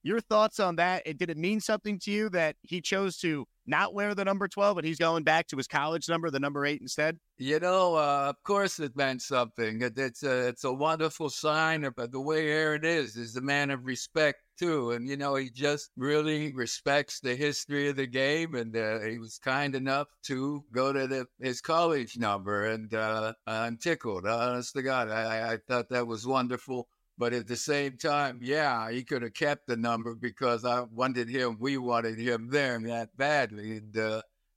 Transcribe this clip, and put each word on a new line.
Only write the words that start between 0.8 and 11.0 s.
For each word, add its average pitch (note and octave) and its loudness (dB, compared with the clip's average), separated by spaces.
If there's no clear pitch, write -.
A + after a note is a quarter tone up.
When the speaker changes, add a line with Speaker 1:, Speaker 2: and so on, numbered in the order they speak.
Speaker 1:
And D3+ -6
did E3+ -2
it D#3 -6
mean F#3+ 0
something G#3+ -2
to - -6
you G#3+ 0
that E3 2
he F3 -6
chose G3 0
to D3+ -2
not F3 2
wear G3+ 0
the G3 -2
number G3 0
twelve G3+ 2
and D3+ -2
he's D#3+ -2
going E3 2
back D#3+ 4
to C#3+ -6
his C3 -2
college D3+ -2
number, E3 0
the C3+ 0
number C#3+ -2
eight, C#3+ -2
instead? D3+ -2
Speaker 2:
You D3 0
know, F3+ 4
uh, C#3+ 4
of - -6
course G3 2
it C3+ -6
meant C3 0
something. A2+ 0
It, A#2+ -2
it's C3 -2
a, B2+ 2
it's A#2+ -6
a C3 0
wonderful D#3 0